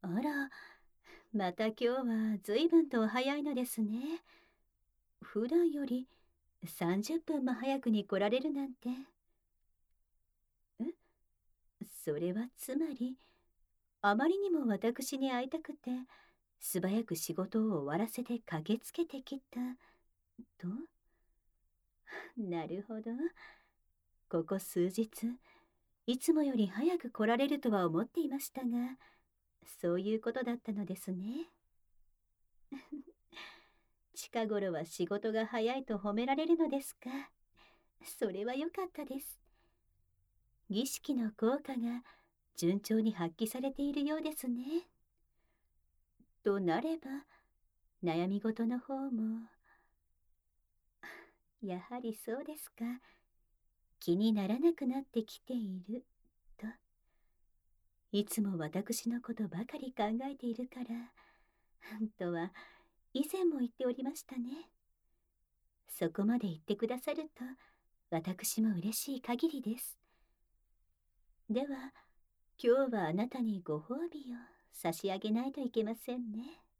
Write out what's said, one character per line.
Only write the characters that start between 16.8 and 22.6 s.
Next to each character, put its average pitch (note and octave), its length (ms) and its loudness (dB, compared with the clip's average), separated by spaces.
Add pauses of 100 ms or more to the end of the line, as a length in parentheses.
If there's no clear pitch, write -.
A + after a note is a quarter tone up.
早 G3+ 240 2
く G3+ 100 -2
仕 E3 200 -4
事 A3 300 2
を F#3 200 2
終 - 20 -2
わ E3 180 2
ら A3+ 60 -4
せ B3 140 -6
て A#3+ 160 -4
駆 E3 400 0
け - 40 -20
つ - 60 -14
け E4+ 140 0
て C#4 180 -10
き C#4 160 -8
た、 - 220 -10 (960)
と？ F3+ 100 -4 (1700)
な E3+ 300 -2